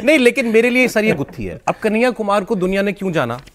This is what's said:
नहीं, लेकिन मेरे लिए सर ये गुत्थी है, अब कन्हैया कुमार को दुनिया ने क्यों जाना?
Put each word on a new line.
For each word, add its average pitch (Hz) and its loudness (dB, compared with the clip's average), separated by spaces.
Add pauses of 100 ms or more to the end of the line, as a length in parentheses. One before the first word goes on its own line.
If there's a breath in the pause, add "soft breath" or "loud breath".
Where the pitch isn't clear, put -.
नहीं, 294 4
लेकिन 240 2
मेरे 233 2
लिए 247 2
सर 214 -2
ये 139 0
गुत्थी 139 -8
है, 87 -10
अब 170 -2
कन्हैया 220 0
कुमार 202 -2
को 226 -4
दुनिया 190 -2
ने 196 -2
क्यों 190 -6
जाना? 127 -2 (140)